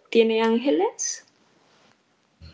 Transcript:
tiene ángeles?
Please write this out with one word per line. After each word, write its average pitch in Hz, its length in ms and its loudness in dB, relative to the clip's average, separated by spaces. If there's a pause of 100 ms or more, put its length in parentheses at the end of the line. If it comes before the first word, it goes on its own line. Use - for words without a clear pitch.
tiene 226 320 2
ángeles? 240 840 -2 (1300)